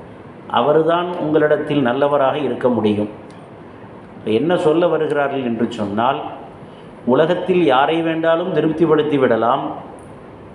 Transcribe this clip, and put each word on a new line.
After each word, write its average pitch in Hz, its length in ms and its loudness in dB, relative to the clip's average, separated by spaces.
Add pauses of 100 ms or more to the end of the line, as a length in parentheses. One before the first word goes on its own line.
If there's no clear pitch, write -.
(460)
அவர்தான் 160 720 2
உங்களிடத்தில் 151 640 2
நல்லவராக 135 560 2
இருக்க 127 300 -2
முடியும். 104 400 0 (1080)
இப்ப - 120 -6
என்ன 143 260 2
சொல்ல 156 300 2
வருகிறார்கள் 143 580 -2
என்று 117 280 -2
சொன்னால், 110 480 -2 (840)
உலகத்தில் 165 600 2
யாரை 147 380 2
வேண்டாலும் 165 520 0
திருப்திப்படுத்தி 151 640 2
விடலாம், 123 520 2 (840)